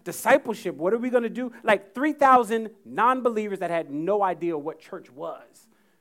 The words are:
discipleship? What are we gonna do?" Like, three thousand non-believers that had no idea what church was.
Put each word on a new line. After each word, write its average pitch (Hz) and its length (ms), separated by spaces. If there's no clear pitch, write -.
discipleship? 208 720
What 180 180
are 233 40
we 247 120
gonna 233 180
do?" 226 240
Like, 208 300
three 294 180
thousand 226 580
non-believers 214 760
that 170 120
had 165 200
no 180 320
idea 170 340
what 147 220
church - 320
was. 143 560